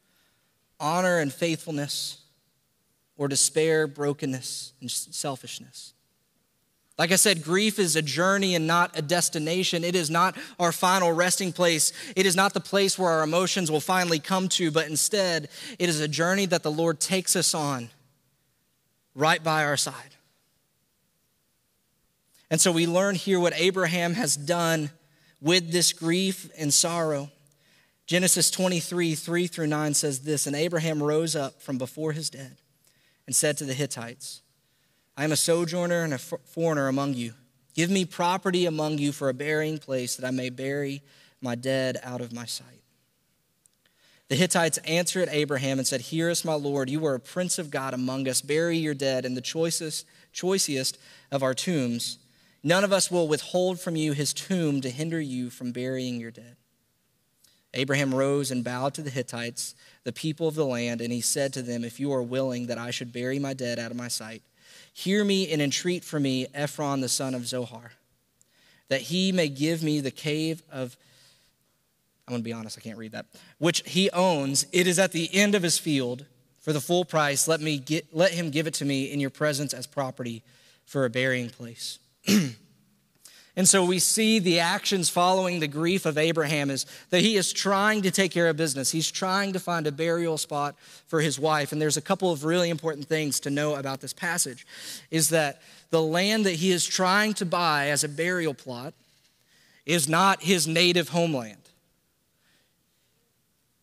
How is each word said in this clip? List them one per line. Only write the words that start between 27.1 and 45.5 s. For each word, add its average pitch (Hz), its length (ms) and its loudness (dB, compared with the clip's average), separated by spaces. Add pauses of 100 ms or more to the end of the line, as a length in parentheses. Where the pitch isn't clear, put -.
Genesis 175 440 4
twenty-three, 175 640 0
three 175 320 -2
through 165 220 -4
nine 151 260 0
says 143 260 0
this, 143 260 -2
"And 139 80 -4
Abraham 160 480 0
rose 156 320 0
up 139 280 -6
from 135 160 -6
before 151 340 -6
his 151 160 -6
dead 135 300 -18 (680)
and 127 80 -4
said 147 220 2
to 151 80 -6
the 135 80 -4
Hittites, 131 720 -8 (760)
'I 139 80 -4
am 156 80 2
a 143 40 2
sojourner 170 680 0
and 156 120 -2
a - 20 -4
f-, - 160 -10 (120)
foreigner 156 440 0
among 139 260 0
you. 117 200 -6 (400)
Give 170 160 2
me 190 140 2
property 180 600 0
among 156 340 0
you 143 140 0
for 143 160 -2
a 131 60 0
burying 156 440 -2
place 131 380 -4
that 131 100 -6
I 127 40 -2
may 127 180 -2
bury 139 540 -6 (380)
my 123 140 -4
dead 131 480 -2
out 123 180 -8
of 120 120 -10
my 117 140 -10
sight.' 123 360 -12 (1500)
The 135 80 0
Hittites 170 420 2
answered 170 520 0
Abraham 139 480 0